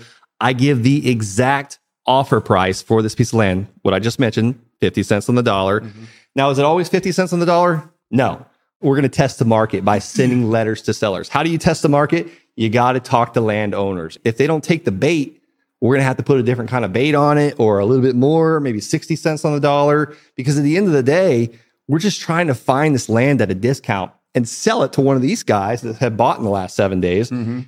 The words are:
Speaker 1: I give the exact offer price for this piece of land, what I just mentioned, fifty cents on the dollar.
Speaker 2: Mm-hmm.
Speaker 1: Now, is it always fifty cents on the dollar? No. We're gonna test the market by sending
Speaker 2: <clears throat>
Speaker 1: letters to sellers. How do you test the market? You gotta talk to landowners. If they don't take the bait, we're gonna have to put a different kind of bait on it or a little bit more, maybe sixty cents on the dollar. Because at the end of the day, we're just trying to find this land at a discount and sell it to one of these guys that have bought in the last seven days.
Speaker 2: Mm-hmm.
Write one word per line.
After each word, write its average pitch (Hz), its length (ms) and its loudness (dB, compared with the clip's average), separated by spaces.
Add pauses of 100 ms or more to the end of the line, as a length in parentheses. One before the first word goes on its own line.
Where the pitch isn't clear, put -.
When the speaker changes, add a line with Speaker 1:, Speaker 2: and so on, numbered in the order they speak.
(420)
Speaker 1:
I 123 120 2
give 131 280 2
the 139 300 2
exact 123 680 -2 (300)
offer 127 340 2
price 95 400 0
for 110 220 2
this 110 100 -4
piece 120 160 0
of 117 60 -4
land, 98 320 2 (160)
what 95 100 2
I 95 60 2
just 113 200 -2
mentioned, 117 400 0 (200)
fifty 104 240 0
cents 104 260 0
on 120 60 2
the 123 80 2
dollar. 101 380 0
Speaker 2:
Mm-hmm. 110 220 -18 (320)
Speaker 1:
Now, 135 140 2
is 135 80 0
it 139 80 2
always 170 240 0
fifty 185 220 -2
cents 180 200 -2
on 175 80 -2
the 170 60 0
dollar? 170 420 2 (220)
No. 110 340 0 (380)
We're 139 140 2
gonna 139 140 2
test 135 300 -2
the 123 60 2
market 110 380 2
by 101 160 2
sending 123 520 0
Speaker 2:
<clears throat> 113 60 2
Speaker 1:
letters 110 260 -2
to 110 100 -2
sellers. 92 360 -4
How 143 140 -2
do 165 60 -2
you 165 80 -2
test 160 240 0
the 160 80 2
market? 147 380 0 (280)
You 113 140 0
gotta 123 300 2
talk 120 340 0
to 120 80 2
landowners. 98 840 -4
If 113 140 -2
they 139 100 2
don't 156 160 -2
take 170 220 -2
the - 60 0
bait, 165 500 -2 (400)
we're 123 140 2
gonna 139 80 2
have 131 140 0
to 120 60 -6
put 143 160 2
a 117 40 0
different 117 260 -2
kind 120 160 -2
of 92 80 -6
bait 147 220 0
on 147 220 2
it 147 220 0
or 107 200 4
a 101 60 0
little 127 180 2
bit 127 120 2
more, 160 440 2
maybe 117 220 -4
sixty - 340 -4
cents 156 300 -4
on 151 80 0
the 147 60 -2
dollar. 147 560 0 (200)
Because 143 220 0
at 147 60 2
the 147 140 2
end 208 100 2
of 165 60 2
the 139 100 4
day, 135 480 2 (360)
we're 151 120 0
just 190 220 -2
trying 170 260 -2
to 139 80 0
find 143 380 2
this 120 160 -2
land 123 320 2
at 98 80 0
a 95 60 -2
discount 104 560 -4 (240)
and 120 120 0
sell - 360 -2
it - 100 -2
to 143 80 0
one 135 140 2
of 127 60 0
these 156 200 -2
guys 110 400 -2
that 113 160 -10
have 113 200 -2
bought 117 200 0
in 117 60 -8
the 104 80 -2
last 95 240 -4
seven 95 240 0
days. 90 320 0
Speaker 2:
Mm-hmm. 123 360 -6